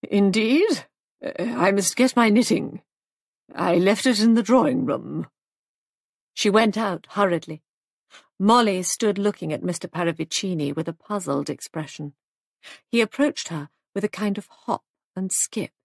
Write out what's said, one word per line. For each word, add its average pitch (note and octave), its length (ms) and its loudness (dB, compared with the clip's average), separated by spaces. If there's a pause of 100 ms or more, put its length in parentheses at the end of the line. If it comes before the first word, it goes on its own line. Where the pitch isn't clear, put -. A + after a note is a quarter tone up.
Indeed? A3 800 2 (380)
Uh, - 160 -8
I F#3+ 320 0
must G3 240 0
get B3+ 200 2
my A#3 140 4
knitting. - 520 2 (720)
I F3 220 0
left F#3 300 2
it B3 140 2
in A3+ 140 4
the A3+ 100 4
drawing G#3+ 420 2
room. C#3+ 420 -6 (1040)
She - 160 0
went G#3+ 280 4
out G3+ 340 -4
hurriedly. F3 520 -2 (720)
Molly G#3 460 4
stood G3+ 340 -2
looking G3 360 -4
at - 100 -6
Mister F3+ 240 -6
Paravicini E3 880 -4
with D#3+ 140 -4
a E3+ 40 -8
puzzled E3 560 -6
expression. D3 640 -10 (760)
He A#3 80 0
approached B3 480 -2
her D3+ 220 -8 (240)
with F#3+ 100 -6
a G#3 60 -2
kind G3+ 280 -4
of G3+ 100 -14
hop - 360 -8 (320)
and F#3 160 -6
skip. - 400 -6 (140)